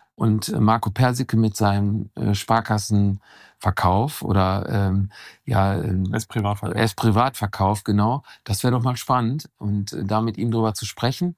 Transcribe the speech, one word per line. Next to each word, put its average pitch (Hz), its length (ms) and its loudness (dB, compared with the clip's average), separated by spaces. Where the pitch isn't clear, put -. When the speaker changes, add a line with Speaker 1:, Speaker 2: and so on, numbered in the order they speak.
Speaker 1:
Und, 107 340 0
äh, 151 120 -2
Marco 110 300 2
Persicke 123 460 0
mit 110 200 2
seinem, 101 580 0
äh, 104 200 0
Sparkassenverkauf 101 1900 0
oder, 98 460 0
ähm, 98 420 0
ja, 98 300 2
ähm, 95 400 -2
Speaker 2:
S-Privatverkauf. 101 640 -4
Speaker 1:
S-Privatverkauf, 107 1080 0
genau. 107 380 0
Das - 200 -4
wär 127 60 4
doch 123 120 2
mal 123 140 0
spannend 127 600 -2
und, 101 340 -4
äh, 82 120 -6
da 107 180 0
mit 113 160 -4
ihm 117 120 -2
drüber 113 240 0
zu - 120 -8
sprechen. 151 520 -2